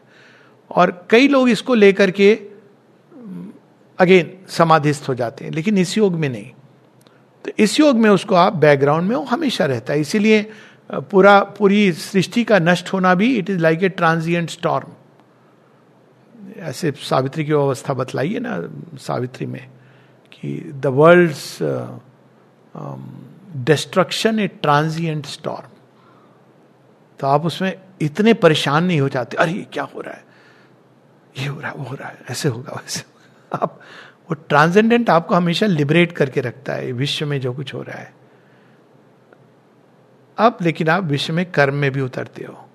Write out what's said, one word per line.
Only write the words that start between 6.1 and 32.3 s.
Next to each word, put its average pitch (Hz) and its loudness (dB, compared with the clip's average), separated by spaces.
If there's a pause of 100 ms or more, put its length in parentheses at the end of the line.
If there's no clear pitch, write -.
में 156 -2
नहीं। 117 -10 (960)
तो - -10
इस 214 2
योग 285 4
में 220 4
उसको 190 2
आप 185 4
background 147 2
में, 247 -2
वो 302 -6
हमेशा 247 -2
रहता 127 -4
है। 147 0
इसीलिए, 214 0 (400)
अ, - -6
पूरा, 196 6
पूरी 202 2
सृष्टि 196 -2
का 214 4
नष्ट 175 0
होना 185 2
भी, 214 2
it 185 -6
is 185 -2
like 165 2
a 190 -10
transient 170 -2
storm। 143 -2 (1700)
ऐसे 160 -6
सावित्री 139 -4
की 151 -4
अवस्था 139 -2
बतलाइए 139 -6
ना 226 -8 (280)
सावित्री 127 -8
में, - -12 (640)
कि 143 -12
"The 135 -2
world's, 165 4
अ, 123 -6 (800)
अम, 135 -14 (540)
destruction 170 -2
a 214 -2 (180)
transient 156 0
storm।" - -12 (1600)
तो 139 -4
आप 147 2
उसमें 185 -6 (220)
इतने 208 2
परेशान 156 2
नहीं 175 2
हो 135 0
जाते, 131 -6
"अरे, 160 0
ये 185 -10
क्या 143 -6
हो 127 -12
रहा - -14
है, - -20 (1120)
ये 139 -6
हो 143 -8
रहा - -10
है, - -12
वो 147 -10
हो 123 -10
रहा - -12
है, - -18 (120)